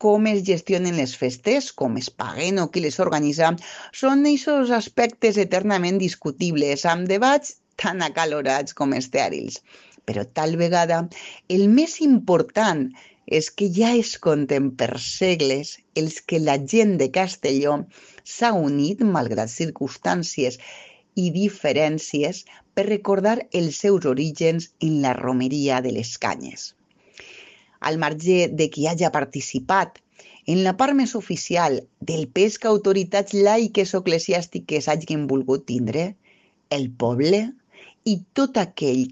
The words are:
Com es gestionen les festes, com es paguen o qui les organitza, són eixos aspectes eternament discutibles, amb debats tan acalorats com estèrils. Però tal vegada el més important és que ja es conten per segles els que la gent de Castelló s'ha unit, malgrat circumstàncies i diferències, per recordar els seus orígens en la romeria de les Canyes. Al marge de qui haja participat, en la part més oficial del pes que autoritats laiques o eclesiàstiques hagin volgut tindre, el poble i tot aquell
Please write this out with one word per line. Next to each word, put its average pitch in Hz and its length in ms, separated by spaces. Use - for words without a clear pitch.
Com 214 240
es 214 220
gestionen 180 500
les 131 160
festes, 208 540
com 123 220
es 127 100
paguen 175 540
o 156 100
qui 180 80
les 151 220
organitza, 156 480
són 269 320
eixos 277 480
aspectes 226 640
eternament 190 640
discutibles, 151 880
amb 180 220
debats 262 480
tan 185 240
acalorats 147 720
com 139 240
estèrils. 101 640
Però 104 180
tal 160 320
vegada 170 460
el 196 160
més 302 320
important 180 880
és 156 240
que 202 160
ja 214 240
es 226 240
conten 139 560
per 123 240
segles 147 800
els 160 320
que 165 160
la 147 160
gent 196 400
de 135 160
Castelló 147 640
s'ha - 320
unit, 151 480
malgrat 117 480
circumstàncies 160 1040
i 180 160
diferències, 156 1120
per 202 160
recordar 202 480
els 165 320
seus 180 240
orígens 160 600
en 156 240
la 127 80
romeria 127 720
de 123 80
les 113 240
Canyes. - 540
Al 160 160
marge 165 500
de 156 220
qui 151 180
haja 165 240
participat, 143 880
en 180 160
la 185 140
part 277 200
més 262 180
oficial 170 640
del 160 280
pes 202 300
que 226 120
autoritats 202 640
laiques 208 580
o 185 80
eclesiàstiques 170 880
hagin 151 380
volgut 135 400
tindre, 123 380
el 139 200
poble 123 500
i 214 140
tot 269 240
aquell 143 540